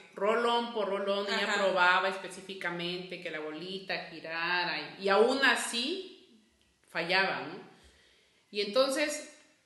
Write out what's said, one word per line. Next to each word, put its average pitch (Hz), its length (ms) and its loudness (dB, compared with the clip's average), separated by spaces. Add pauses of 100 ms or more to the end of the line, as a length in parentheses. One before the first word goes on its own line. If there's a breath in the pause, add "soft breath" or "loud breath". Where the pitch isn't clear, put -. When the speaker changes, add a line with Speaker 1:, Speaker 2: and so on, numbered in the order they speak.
(160)
Speaker 1:
rolón 233 580 2
por 208 140 0
rolón, 196 400 -2
ella 208 160 -2
Speaker 2:
Ajá. 208 220 0
Speaker 1:
probaba 185 440 6
específicamente 180 1120 -6
que 170 80 -8
la 156 120 -8
bolita 170 680 -8
girara, 160 880 -4
y, 190 60 -14
y 190 60 2
aún 233 340 6
así 254 1000 0 (480)
fallaba, 175 580 0
¿no? 170 120 -10 (920 soft breath)
Y 208 120 -4
entonces, 269 760 0 (300)